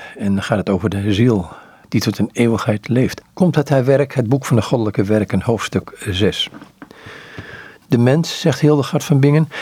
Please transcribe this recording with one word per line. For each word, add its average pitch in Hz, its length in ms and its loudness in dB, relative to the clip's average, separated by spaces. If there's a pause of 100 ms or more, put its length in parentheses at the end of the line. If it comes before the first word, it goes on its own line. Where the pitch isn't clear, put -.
(180)
en 101 160 -2
dan 98 100 0
gaat 110 140 0
het 95 120 -2
over 98 200 0
de 98 240 -2
ziel 107 360 2 (380)
die 113 140 0
tot 107 160 -2
een - 140 -2
eeuwigheid 113 560 0
leeft. 123 340 0 (120)
Komt 175 240 2
uit 143 120 0
haar 131 160 2
werk, 135 280 2
het 117 160 -2
boek 135 160 0
van 131 100 2
de 107 60 4
goddelijke 110 420 -2
werken, 104 380 0
hoofdstuk - 680 -4
zes. 92 400 -2 (1400)
"De 120 100 2
mens," 131 420 2
zegt 139 200 0
Hildegard 147 440 2
van 139 160 2
Bingen, 147 300 4 (120)